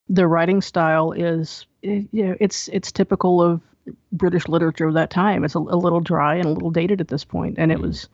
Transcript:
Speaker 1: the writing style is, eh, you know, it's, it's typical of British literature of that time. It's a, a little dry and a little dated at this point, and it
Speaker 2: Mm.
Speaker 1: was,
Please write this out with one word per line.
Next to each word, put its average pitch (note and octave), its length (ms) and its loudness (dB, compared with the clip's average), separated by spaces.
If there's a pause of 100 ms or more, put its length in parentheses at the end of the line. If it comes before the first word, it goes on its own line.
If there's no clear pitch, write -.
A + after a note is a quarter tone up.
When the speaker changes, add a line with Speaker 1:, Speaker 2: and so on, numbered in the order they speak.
Speaker 1:
the F#3 180 4
writing E3+ 360 2
style D#3+ 500 0
is, E3 540 -4 (180)
eh, G3+ 260 -4
you G#3+ 140 -2
know, F#3 160 -2
it's, - 280 -2
it's - 220 -6
typical F3+ 520 2
of E3+ 180 2 (520)
British F3+ 360 0
literature E3 380 2
of D#3 80 2
that D#3+ 160 2
time. F#3 340 2
It's D3+ 100 -2
a, E3 40 -2
a D#3+ 180 0
little E3+ 240 2
dry D#3+ 360 0
and F3+ 100 0
a D3+ 40 0
little E3+ 200 -2
dated F3 320 0
at D#3+ 60 -8
this - 160 -6
point, - 340 -6
and D#3+ 120 2
it D#3+ 60 0
Speaker 2:
Mm. - 60 -6
Speaker 1:
was, - 320 -6